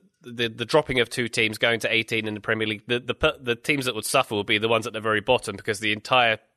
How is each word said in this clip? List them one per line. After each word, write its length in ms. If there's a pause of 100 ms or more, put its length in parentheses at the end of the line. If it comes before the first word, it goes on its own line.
(220)
the, 280
the 160
dropping 340
of 100
two 200
teams 280
going 240
to 120
eighteen 340
in 60
the 80
Premier 260
League, 200
the, 120
the, 420
the 140
teams 300
that 100
would 100
suffer 300
would 100
be 120
the 100
ones 180
at 80
the 60
very 220
bottom 340
because 240
the 140
entire 460 (180)